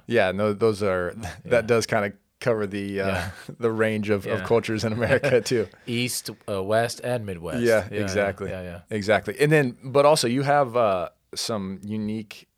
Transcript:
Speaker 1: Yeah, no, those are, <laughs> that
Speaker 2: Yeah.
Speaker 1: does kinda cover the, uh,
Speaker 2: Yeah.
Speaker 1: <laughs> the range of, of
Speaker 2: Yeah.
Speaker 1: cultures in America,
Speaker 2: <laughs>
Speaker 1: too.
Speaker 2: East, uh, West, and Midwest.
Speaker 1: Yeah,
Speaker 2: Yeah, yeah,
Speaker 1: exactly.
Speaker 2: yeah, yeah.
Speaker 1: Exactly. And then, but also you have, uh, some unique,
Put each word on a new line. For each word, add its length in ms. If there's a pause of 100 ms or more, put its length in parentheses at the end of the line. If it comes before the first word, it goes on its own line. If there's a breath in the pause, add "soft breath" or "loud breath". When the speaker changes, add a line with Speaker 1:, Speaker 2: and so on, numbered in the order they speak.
Speaker 1:
Yeah, 240
no, 220
those 320
are, 300
<laughs> 20
that 280
Speaker 2:
Yeah. 180
Speaker 1:
does 240
kinda 260 (260)
cover 280
the, 340
uh, 60
Speaker 2:
Yeah. 240 (140 loud breath)
Speaker 1:
<laughs> 140
the 120
range 400
of, 160
of 140
Speaker 2:
Yeah. 60
Speaker 1:
cultures 380
in 80
America, 480
Speaker 2:
<laughs> 120
Speaker 1:
too. 160 (180)
Speaker 2:
East, 420 (200)
uh, 140
West, 400
and 220
Midwest. 360
Speaker 1:
Yeah, 300
Speaker 2:
Yeah, 60
yeah, 60
Speaker 1:
exactly. 480
Speaker 2:
yeah, 120
yeah. 180 (100)
Speaker 1:
Exactly. 500
And 100
then, 320
but 220
also 240
you 140
have, 340
uh, 320 (260)
some 480
unique, 640 (120)